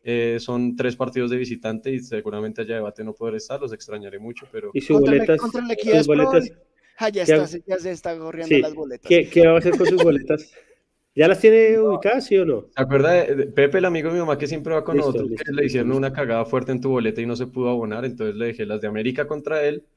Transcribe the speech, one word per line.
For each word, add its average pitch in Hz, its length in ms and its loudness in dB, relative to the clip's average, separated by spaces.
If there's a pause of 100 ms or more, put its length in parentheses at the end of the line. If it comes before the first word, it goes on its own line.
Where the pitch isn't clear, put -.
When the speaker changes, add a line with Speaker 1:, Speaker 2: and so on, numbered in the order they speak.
Speaker 1:
eh, 117 380 -2
son 123 360 -4
tres 123 200 -4
partidos 123 340 -4
de 123 60 -4
visitante 117 560 -6
y 127 80 -6
seguramente 107 600 -8
allá 113 140 -8
debate 107 280 -8
no 107 100 -12
podré 113 220 -8
estar, 131 240 -10
los 127 120 -8
extrañaré 104 460 -14
mucho, 117 320 -16
pero 104 220 -12
Speaker 2:
¿Y 135 80 -2
sus 151 160 2
Speaker 3:
Contra 143 160 4
la, 143 60 4
Speaker 2:
boletas? 160 220 2
Speaker 3:
contra 226 200 -6
la - 80 -8
Speaker 2:
¿Sus 226 100 -4
Speaker 3:
Equidad 214 220 4
es 143 60 0
Speaker 2:
boletas? 151 240 2 (180)
Speaker 3:
probable. - 140 -20 (340)
Ah, 226 120 -2
ya 202 160 -2
Speaker 2:
¿Qué 156 80 4
Speaker 3:
está, 156 120 4
Speaker 2:
ha- - 20 -8
Speaker 3:
se, 170 200 -12
ya 190 120 -4
se 180 140 -8
está 170 220 -8
gorreando 160 400 -4
Speaker 2:
Sí. 139 80 6
Speaker 3:
las 151 120 -4
boletas. 143 340 -14
Speaker 2:
¿Qué, 170 200 4
qué 170 180 6
va 165 80 8
a 170 40 6
hacer 170 180 2
con 180 100 2
sus 175 160 4
boletas? 151 500 2 (640)
¿Ya 151 140 6
las 190 120 2
tiene 220 360 8
Speaker 1:
No. 220 140 2
Speaker 2:
ubicadas, 202 360 0
sí 202 120 2
o 185 80 4
no? 120 280 -2
Speaker 1:
¿Se 135 80 -2
acuerda 139 300 2
de, 170 220 2
de 139 120 0
Pepe, 143 320 2
el 185 60 2
amigo 165 240 -2
de 165 60 -4
mi 175 60 0
mamá 151 180 -2
que 147 80 -6
siempre 151 280 -6
va 151 100 -2
con 160 120 -2
Speaker 2:
Listo, 143 120 2
Speaker 1:
nosotros, 123 220 -2
Speaker 2:
listo, 113 140 -8
Speaker 1:
que 143 80 -8
le 143 100 0
Speaker 2:
listo, 143 40 2
Speaker 1:
hicieron 123 220 -2
Speaker 2:
listo. 131 100 0
Speaker 1:
una 135 140 -2
cagada 117 320 -2
fuerte 131 280 -4
en 127 80 -4
tu 135 100 -4
boleta 113 300 -2
y 117 60 -4
no 120 100 -4
se 123 100 -6
pudo 123 220 -4
abonar? 117 360 -4
Entonces 110 320 -6
le 117 100 -4
dejé 113 200 -6
las 104 140 -6
de 107 80 -8
América 127 380 -4
contra 147 400 -4
él 147 180 -4 (120)